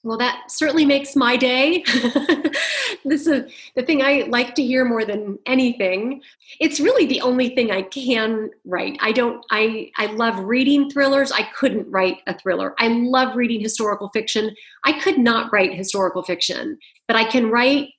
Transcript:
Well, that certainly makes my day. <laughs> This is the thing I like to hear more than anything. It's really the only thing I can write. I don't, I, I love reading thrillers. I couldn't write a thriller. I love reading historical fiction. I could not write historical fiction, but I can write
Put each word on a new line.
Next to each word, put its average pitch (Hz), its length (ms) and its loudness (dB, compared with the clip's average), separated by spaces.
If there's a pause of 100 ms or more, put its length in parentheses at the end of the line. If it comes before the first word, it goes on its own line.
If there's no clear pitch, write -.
Well, 226 140 -6
that 247 340 -4
certainly 311 340 2
makes 277 300 2
my 247 220 4
day. 254 520 2
<laughs> - 40 0 (1120)
This 285 220 0
is 269 220 0 (260)
the 247 80 0
thing 285 180 2
I 277 260 2
like 247 280 0
to 285 80 2
hear 254 200 2
more 226 220 0
than 208 400 -6
anything. 233 760 0 (380)
It's 311 200 0
really 403 260 4
the 262 160 -2
only 254 340 0
thing 226 160 2
I 190 120 0
can 226 640 -2 (160)
write. 185 340 -6
I 220 140 0
don't, 240 380 0
I, 220 440 0
I 214 120 -2
love 214 320 -2
reading 262 500 2
thrillers. 277 420 2
I 214 120 0
couldn't 214 460 -2
write 185 280 0 (100)
a 180 100 -6
thriller. 190 400 -4
I 233 120 2
love 254 460 2
reading 233 260 -2
historical 208 480 -4
fiction. 214 440 -2 (320)
I 302 140 2
could 381 180 0
not 233 360 2
write 190 200 2
historical 185 500 -4
fiction, - 540 -4 (300)
but 220 80 -4
I 226 80 2
can 226 260 0
write 262 500 0